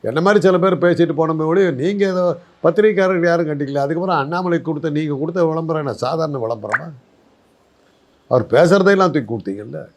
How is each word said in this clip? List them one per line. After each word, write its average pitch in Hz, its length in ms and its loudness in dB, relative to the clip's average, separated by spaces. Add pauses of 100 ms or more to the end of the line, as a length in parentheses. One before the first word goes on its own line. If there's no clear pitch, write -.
என்ன 120 180 -2
மாதிரி 196 220 4
சில 185 160 4
பேர் 185 160 2
பேசிட்டு 165 420 2
போனோமே 160 300 0
ஒழிய, 175 240 2
நீங்க 190 360 -2
ஏதோ 180 300 0 (260)
பத்திரிகைக்காரர்கள் 185 640 2
யாரும் 170 240 2
கண்டிக்கல. 143 280 -4
அதுக்கப்புறம் 165 420 -2
அண்ணாமலை 170 440 -2
கொடுத்த, 160 280 -4
நீங்க 147 240 -2
கொடுத்த 165 300 -2
விளம்பரம் 160 420 -2
என்ன 113 100 -6
சாதாரண 151 420 -4
விளம்பரமா? 113 520 -6 (1400)
அவர் 120 180 2
பேசுறதையெல்லாம் 185 640 4
தூக்கி 131 240 -2
கொடுத்தீங்கல்ல. 104 520 -10 (100)